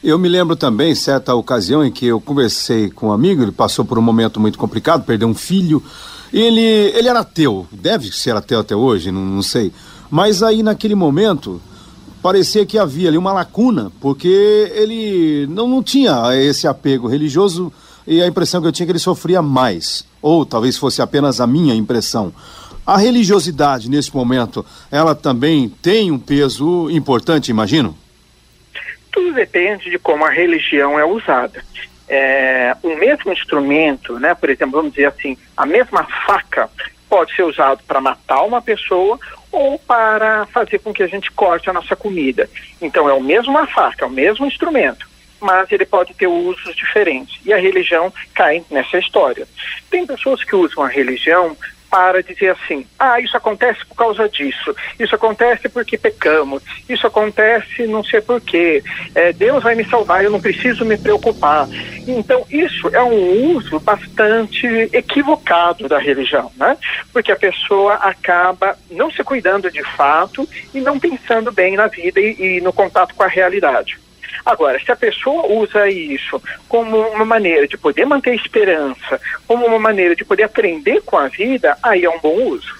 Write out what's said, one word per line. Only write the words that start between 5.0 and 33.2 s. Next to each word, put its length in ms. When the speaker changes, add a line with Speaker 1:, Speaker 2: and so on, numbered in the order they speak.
Speaker 1:
perdeu 200
um 80
filho, 480
ele, 300
ele 480
era 120
ateu, 520
deve 400
ser 240
ateu 240
até 160
hoje, 340
não, 120
não 180
sei, 320
mas 320
aí 200
naquele 320
momento 640
parecia 440
que 120
havia 300
ali 80
uma 160
lacuna, 680
porque 760
ele 760
não, 180
não 160
tinha 540
esse 300
apego 420
religioso 640
e 140
a 60
impressão 340
que 80
eu 40
tinha 120
é 40
que 40
ele 60
sofria 420
mais, 640
ou 240
talvez 320
fosse 240
apenas 400
a 60
minha 280
impressão. 560
A 120
religiosidade, 880
nesse 260
momento, 520
ela 240
também 560
tem 300
um 80
peso 720
importante, 600
imagino? 460
Speaker 2:
Tudo 200
depende 580
de 80
como 260
a 40
religião 720
é 60
usada. 580
É, 720
o 140
mesmo 360